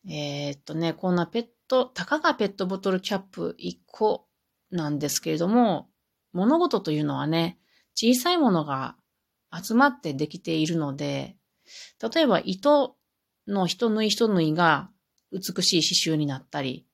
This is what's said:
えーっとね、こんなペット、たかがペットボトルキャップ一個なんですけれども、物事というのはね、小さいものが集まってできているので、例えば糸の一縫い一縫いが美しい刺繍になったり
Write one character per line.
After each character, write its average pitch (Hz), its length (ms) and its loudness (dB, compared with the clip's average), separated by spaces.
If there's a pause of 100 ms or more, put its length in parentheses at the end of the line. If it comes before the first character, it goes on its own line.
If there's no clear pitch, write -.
え 147 420 -6
ー 139 80 -10
っ - 40 -20
と - 120 -14
ね、 160 180 -2
こ 185 200 -2
ん - 20 2
な 170 120 2
ペ 233 140 -4
ッ 233 60 -12 (220)
ト、 254 180 2
た - 180 -10
か 302 140 -2
が 311 160 0
ペ 214 120 0
ッ - 80 -2
ト 185 120 -4
ボ 190 120 -4
ト 190 120 0
ル 185 100 0
キ 202 140 -4
ャ 190 40 -2
ッ - 20 -4
プ 170 380 -10
一 175 280 -10
個 - 400 -2 (440)
な 160 200 -4
ん 147 80 -2
で 139 100 -2
す - 120 -4
け 160 120 -4
れ 151 60 -2
ど 170 100 0
も、 226 400 2 (440)
物 220 260 2
事 247 220 2
と 165 100 -4
い 151 100 0
う 151 40 0
の 143 120 -2
は 139 100 -4
ね、 165 320 -2 (360)
小 233 200 4
さ 349 180 0
い 349 60 2
も 262 120 4
の 165 140 2
が 131 320 -6 (560)
集 180 220 -6
ま 277 140 6
っ - 120 -4
て 147 140 -6
で 151 140 -2
き 170 120 -14
て 170 120 -6
い 156 140 2
る 170 100 -2
の 143 200 -2
で、 139 400 -6 (680)
例 226 200 0
え 294 40 4
ば 190 140 4
糸 262 560 2 (500)
の 196 200 0
一 226 240 0
縫 214 140 0
い 208 40 2
一 214 200 2
縫 185 140 4
い 156 100 2
が 160 380 2 (420)
美 185 300 -6
し 180 160 2
い 151 40 2
刺 160 320 0
繍 - 20 0
に 151 100 0
な 135 120 -4
っ - 100 -16
た 147 140 -6
り 135 320 -8